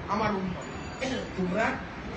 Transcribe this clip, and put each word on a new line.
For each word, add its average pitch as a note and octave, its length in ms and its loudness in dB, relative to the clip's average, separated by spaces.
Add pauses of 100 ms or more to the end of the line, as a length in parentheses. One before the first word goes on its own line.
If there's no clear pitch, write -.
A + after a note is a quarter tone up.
আমার G#3 260 4
উম্মত, F#3 300 0 (720)
তোমরা G3 340 4 (460)